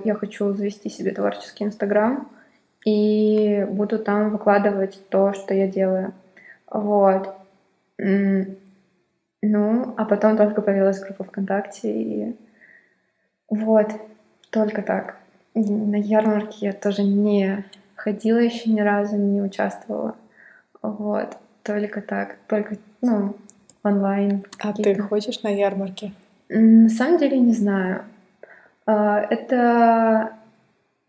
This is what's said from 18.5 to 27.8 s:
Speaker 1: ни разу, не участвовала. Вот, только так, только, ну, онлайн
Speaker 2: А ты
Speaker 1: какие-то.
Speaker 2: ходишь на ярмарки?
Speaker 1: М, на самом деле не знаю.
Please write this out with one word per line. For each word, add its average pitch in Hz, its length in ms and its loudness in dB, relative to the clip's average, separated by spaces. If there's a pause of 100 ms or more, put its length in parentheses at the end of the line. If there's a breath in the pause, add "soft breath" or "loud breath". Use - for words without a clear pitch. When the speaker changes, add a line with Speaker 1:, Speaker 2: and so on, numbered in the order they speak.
Speaker 1:
ни 214 100 2
разу, 208 360 0
не 202 260 0
участвовала. 202 720 -6 (680 soft breath)
Вот, 208 540 -6 (260)
только 208 400 -4
так, 196 340 -8 (100)
только, 214 300 -2 (260)
ну, 208 340 0 (480)
онлайн 202 600 0 (160)
Speaker 2:
А 208 120 -4
ты 214 100 -4
Speaker 1:
какие-то. 202 200 2
Speaker 2:
ходишь 208 400 -6
на 220 60 -4
ярмарки? 196 640 -4 (380)
Speaker 1:
М, 226 340 8
на 226 60 8
самом 262 280 2
деле 277 220 2
не 240 140 4
знаю. 196 500 -2 (840 loud breath)